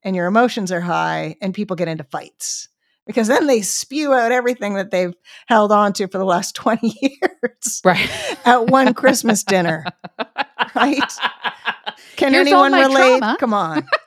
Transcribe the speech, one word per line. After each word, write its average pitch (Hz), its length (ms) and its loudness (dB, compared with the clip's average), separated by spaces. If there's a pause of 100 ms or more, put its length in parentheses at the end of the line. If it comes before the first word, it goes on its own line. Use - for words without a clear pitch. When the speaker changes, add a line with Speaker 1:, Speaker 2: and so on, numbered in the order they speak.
Speaker 1:
and 190 100 -4
your 175 120 -2
emotions 220 440 0
are 175 100 -4
high 160 640 -4
and 190 100 -4
people 208 220 -6
get 170 140 -4
into 160 160 -8
fights - 640 -12 (360)
because 214 220 -2
then 294 220 2
they 233 140 2
spew 285 520 -4
out 233 160 2
everything 240 440 -2
that 196 180 -6
they've 180 200 -2 (360)
held 214 240 4
on 208 220 4
to 202 120 -4
for 185 120 -8
the 190 60 -4
last 190 300 -2
<laughs> - 0 -
twenty 226 460 -2
years - 840 -6
Speaker 2:
Right. 180 240 2 (360)
Speaker 1:
at 240 240 4
one 262 260 4
Christmas 226 480 2
dinner, 170 420 -2 (460)
Speaker 2:
<laughs> - 460 -6
Speaker 1:
right? 269 360 0 (1040)
Can 277 160 0
Speaker 2:
Here's 285 200 4
all 285 120 6
Speaker 1:
anyone 277 80 2
Speaker 2:
my - 100 4
Speaker 1:
relate? 262 360 4
Speaker 2:
trauma. 233 220 0
Speaker 1:
Come 226 140 0
on. 170 320 -2 (200)